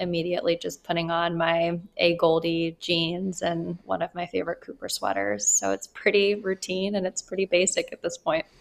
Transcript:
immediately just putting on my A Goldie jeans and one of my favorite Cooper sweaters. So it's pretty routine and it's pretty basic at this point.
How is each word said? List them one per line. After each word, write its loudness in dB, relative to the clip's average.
immediately 0
just -8
putting -2
on 0
my 2
A 4
Goldie 2
jeans 0
and -2
one -2
of -6
my -6
favorite -4
Cooper -14
sweaters. -2
So 2
it's -4
pretty 2
routine -4
and 0
it's -6
pretty -2
basic 2
at -16
this -4
point. 0